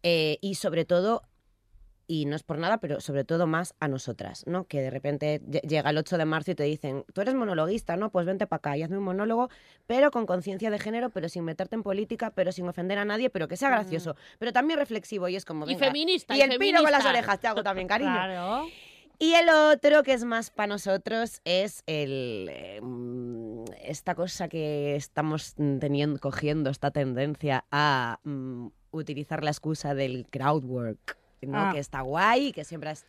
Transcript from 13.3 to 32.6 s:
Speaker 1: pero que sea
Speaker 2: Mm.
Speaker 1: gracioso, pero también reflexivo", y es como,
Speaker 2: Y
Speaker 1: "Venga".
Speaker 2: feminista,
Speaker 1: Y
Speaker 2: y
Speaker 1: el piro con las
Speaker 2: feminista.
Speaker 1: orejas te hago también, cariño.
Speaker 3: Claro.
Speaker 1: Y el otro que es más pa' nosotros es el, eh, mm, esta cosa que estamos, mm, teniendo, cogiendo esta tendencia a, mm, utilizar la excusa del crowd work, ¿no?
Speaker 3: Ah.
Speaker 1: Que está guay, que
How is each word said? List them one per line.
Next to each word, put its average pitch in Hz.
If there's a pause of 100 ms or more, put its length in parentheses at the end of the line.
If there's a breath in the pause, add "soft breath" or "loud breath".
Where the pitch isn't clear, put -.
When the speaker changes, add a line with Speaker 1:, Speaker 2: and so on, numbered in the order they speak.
Speaker 1:
pero 160
que 160
sea 277
Speaker 2:
Mm. 262
Speaker 1:
gracioso, 175 (240 loud breath)
pero 233
también 294
reflexivo", 208
y 185
es 190
como, 156
Speaker 2:
Y -
Speaker 1:
"Venga". -
Speaker 2:
feminista, 302
Speaker 1:
Y 277
Speaker 2:
y -
Speaker 1:
el 254
piro 359
con 302
las 277
Speaker 2:
feminista. 202
Speaker 1:
orejas 214
te 240
hago 220
también, 190
cariño. 233
Speaker 3:
Claro. 185 (520 loud breath)
Speaker 1:
Y 320
el 339
otro 302
que 269
es 233
más 233
pa' 208
nosotros 202
es 185
el, 135
eh, 90
mm, 120 (200)
esta 170
cosa 175
que 147
estamos, 156
mm, 139
teniendo, 143
cogiendo 147
esta 143
tendencia 139
a, 135
mm, 131 (240)
utilizar 151
la 147
excusa 147
del 127
crowd 135
work, 120 (240)
¿no? 135
Speaker 3:
Ah. 196
Speaker 1:
Que 151
está 139
guay, 214
que 151